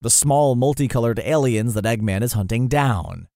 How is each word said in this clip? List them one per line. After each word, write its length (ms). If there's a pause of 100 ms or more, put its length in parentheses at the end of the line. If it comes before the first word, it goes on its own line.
the 80
small 460
multicolored 640
aliens 540
that 100
Eggman 380
is 100
hunting 340
down. 680